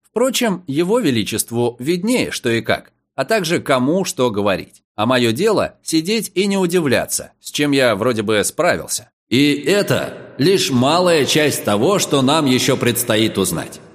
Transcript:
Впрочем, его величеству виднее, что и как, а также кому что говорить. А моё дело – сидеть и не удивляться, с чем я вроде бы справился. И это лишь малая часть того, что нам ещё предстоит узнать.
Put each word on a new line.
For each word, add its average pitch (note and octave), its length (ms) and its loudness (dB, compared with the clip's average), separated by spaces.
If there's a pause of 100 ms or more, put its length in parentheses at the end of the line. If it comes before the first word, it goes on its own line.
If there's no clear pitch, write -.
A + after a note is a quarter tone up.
Впрочем, A3+ 680 -2
его F3 320 0
величеству A#2 800 -2
виднее, F3+ 500 -2
что - 200 -4
и A2+ 100 0
как, G#2+ 320 -4 (240)
а C3+ 80 -2
также F3 340 0
кому C#3+ 460 0
что B2+ 260 -2
говорить. G2+ 520 -4 (120)
А G#2+ 120 -2
моё B2 260 2
дело – D3 500 0
сидеть F3 540 -2
и G3 100 2
не G3 100 0
удивляться, D#3+ 840 0
с - 100 -18
чем D3 220 0
я B2+ 240 2
вроде A2 260 0
бы G#2 220 2
справился. - 680 -4 (180)
И C#3+ 260 2
это C#3+ 840 -2
лишь F3+ 320 2
малая D3+ 560 2
часть D3+ 380 0
того, B2 340 2
что C#3+ 240 0
нам D3 240 2
ещё B2+ 300 2
предстоит A2+ 640 0
узнать. F2+ 420 -4 (140)